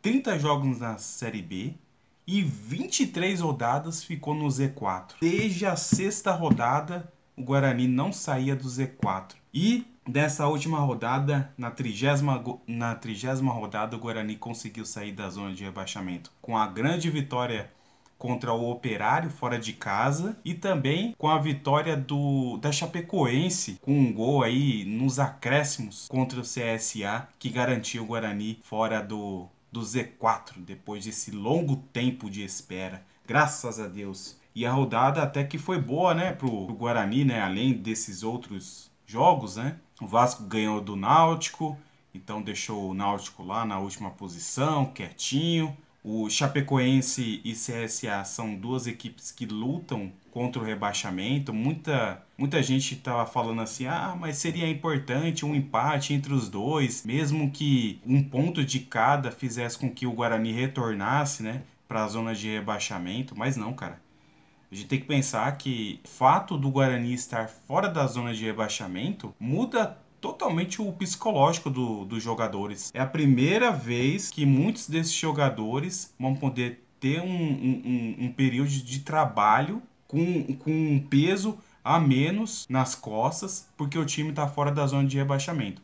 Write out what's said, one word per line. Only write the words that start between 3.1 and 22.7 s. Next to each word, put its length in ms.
rodadas 600
ficou 300
no 160
Z 200
quatro. 520
Desde 460
a 80
sexta 580
rodada, 800
o 60
Guarani 460
não 240
saía 420
do 140
Z 180
quatro. 400
E 320
nessa 380
última 320
rodada, 800
na 140
trigésima 680
go-, 260
na 300
trigésima 580
rodada, 440
o 20
Guarani 380
conseguiu 480
sair 260
da 180
zona 240
de 120
rebaixamento 760
com 160
a 120
grande 420
vitória 600
contra 360
o 180
Operário 600
fora 280
de 140
casa 720
e 100
também 640
com 100
a 100
vitória 580
do, 640
da 120